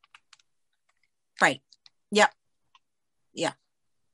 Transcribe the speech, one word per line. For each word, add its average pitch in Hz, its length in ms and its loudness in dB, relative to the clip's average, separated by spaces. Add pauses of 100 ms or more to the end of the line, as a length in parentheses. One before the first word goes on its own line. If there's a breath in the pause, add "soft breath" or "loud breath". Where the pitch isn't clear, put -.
(1400)
Right. 151 200 0 (500)
Yep. 208 200 4 (1000)
Yeah. 156 200 -4 (600)